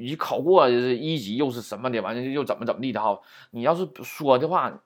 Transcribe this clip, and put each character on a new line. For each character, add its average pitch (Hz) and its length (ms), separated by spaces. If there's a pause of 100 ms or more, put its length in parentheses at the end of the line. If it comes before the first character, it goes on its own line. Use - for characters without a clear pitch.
你 143 80
考 - 260
过 160 280
一 127 500
级 104 160
又 139 160
是 117 100
什 104 200
么 127 100
的， 113 100
完 101 140
了 123 80
又 135 220
怎 - 120
么 117 80
怎 117 80
么 - 80
地 127 120
的 107 80
哈。 104 200 (300)
你 117 120
要 151 120
是 175 160 (140)
说 135 340
的 147 80
话， 151 260 (140)